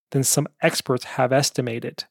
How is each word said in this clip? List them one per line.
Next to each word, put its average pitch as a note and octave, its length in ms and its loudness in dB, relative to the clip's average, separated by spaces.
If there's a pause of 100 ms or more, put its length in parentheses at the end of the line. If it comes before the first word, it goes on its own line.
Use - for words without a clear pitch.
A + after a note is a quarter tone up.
(100)
than C3+ 120 2
some D3 240 2 (140)
experts C#3+ 440 0
have B2+ 280 0
estimated. B2 800 -2